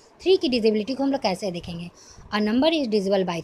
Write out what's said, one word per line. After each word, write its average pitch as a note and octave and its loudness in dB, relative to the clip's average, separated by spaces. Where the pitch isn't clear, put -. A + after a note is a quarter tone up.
थ्री F#4 4
की F4 -2
divisibility A3 0
को C4 -2
हम C#4 0
लोग C4+ -2
कैसे G3 -2
देखेंगे? E3+ -10
A G#3 0
number A#3+ 2
is D4 0
divisible G3 2
by E3+ -4